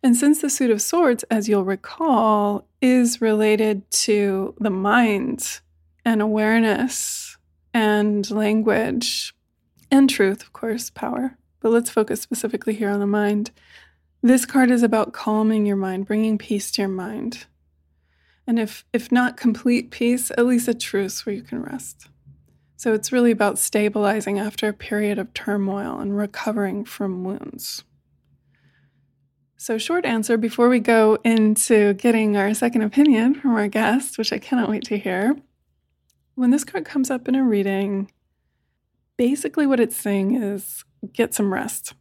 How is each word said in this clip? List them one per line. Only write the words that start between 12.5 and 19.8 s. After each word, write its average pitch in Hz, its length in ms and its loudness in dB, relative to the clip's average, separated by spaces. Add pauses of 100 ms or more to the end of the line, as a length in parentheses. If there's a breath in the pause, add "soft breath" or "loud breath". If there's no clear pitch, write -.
here 208 160 -2
on 202 100 -2
the 202 60 -2
mind. 208 440 0 (720 soft breath)
This 247 240 4
card 254 240 2
is 240 120 4
about 220 300 0
calming 214 540 0
your 202 100 0
mind, 190 300 -4
bringing 214 320 0
peace 202 340 -6
to - 100 -2
your 196 60 -2
mind. 190 580 -8 (1000)
And 233 120 0
if, 214 340 -6
if 240 200 -2
not 247 240 2
complete 233 540 0